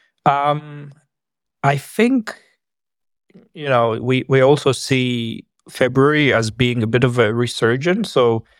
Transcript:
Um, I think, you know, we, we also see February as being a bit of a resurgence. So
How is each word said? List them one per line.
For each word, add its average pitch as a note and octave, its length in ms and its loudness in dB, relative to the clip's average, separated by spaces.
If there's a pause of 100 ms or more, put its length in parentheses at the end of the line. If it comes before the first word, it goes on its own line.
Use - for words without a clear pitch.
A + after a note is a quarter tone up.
(260)
Um, D3 680 -2 (720)
I C#3+ 140 0
think, A#3 580 -2 (1160)
you D3+ 160 -10
know, A#2 320 0
we, C3 260 -2
we C3+ 140 4
also C#3 300 4
see B2 720 -4 (240)
February C3+ 640 2
as A2 180 0
being B2 320 0
a G#2+ 40 -2
bit A#2+ 160 0
of B2 140 0
a A2+ 160 2
resurgence. C3 760 -2
So A#2 320 2 (160)